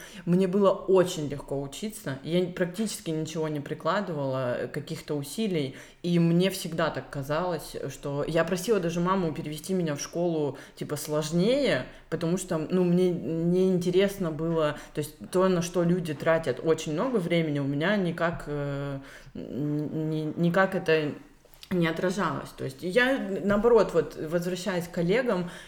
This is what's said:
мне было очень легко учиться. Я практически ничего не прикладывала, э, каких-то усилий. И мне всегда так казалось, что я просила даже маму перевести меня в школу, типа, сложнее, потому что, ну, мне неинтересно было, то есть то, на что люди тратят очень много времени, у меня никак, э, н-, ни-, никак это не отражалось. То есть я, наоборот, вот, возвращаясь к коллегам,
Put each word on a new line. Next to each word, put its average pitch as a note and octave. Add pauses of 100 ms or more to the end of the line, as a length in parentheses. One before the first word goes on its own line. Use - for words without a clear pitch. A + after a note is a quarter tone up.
(260)
мне F3+
было G3
очень F3
легко C#3
учиться. C#3+
Я F3
практически F3
ничего D#3
не D3+
прикладывала, C#3+ (100)
э, -
каких-то D3+
усилий. D3 (280)
И F3
мне E3+
всегда E3+
так C3
казалось, D3+ (140)
что C#3+
я E3
просила F#3
даже E3+
маму F3+
перевести D3+
меня E3
в C#3
школу, D#3+ (180)
типа, D3
сложнее, E3 (240)
потому E3
что, E3
ну, F3+
мне F3+
неинтересно F3
было, D#3 (180)
то -
есть D3 (160)
то, F#3
на F3
что F3
люди E3+
тратят D#3+
очень D#3+
много A#3
времени, E3+
у C#3
меня D3+
никак, E3+
э, C#3+ (360)
н-, D3
ни-, D#3
никак F#3+
это D#3+ (580)
не F3
отражалось. E3
То B2+
есть C3
я, B3 (260)
наоборот, G#3
вот, D#3+ (140)
возвращаясь F3
к -
коллегам, F3+ (180)